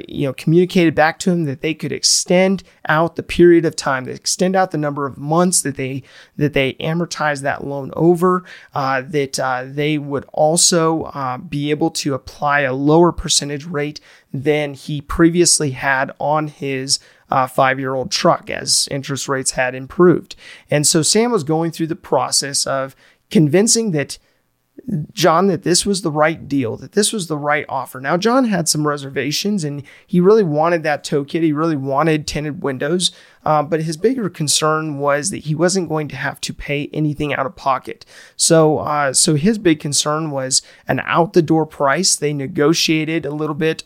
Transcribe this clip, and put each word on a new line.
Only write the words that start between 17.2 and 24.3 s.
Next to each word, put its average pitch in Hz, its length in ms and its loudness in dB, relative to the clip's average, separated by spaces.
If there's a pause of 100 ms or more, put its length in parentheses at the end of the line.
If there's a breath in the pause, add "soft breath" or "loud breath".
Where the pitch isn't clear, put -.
uh, 131 160 2
five-year-old 131 640 0
truck - 400 0
as - 400 -2
interest 139 380 -6
rates 135 240 -2
had 127 220 -2
improved. 143 640 2 (340 loud breath)
And 147 160 2
so 156 160 2
Sam 226 300 2
was 185 120 0
going 160 280 -2
through 165 160 -4
the - 80 -6
process 139 680 -2
of 135 280 -4 (360 soft breath)
convincing 202 640 4
that 139 260 -4 (920)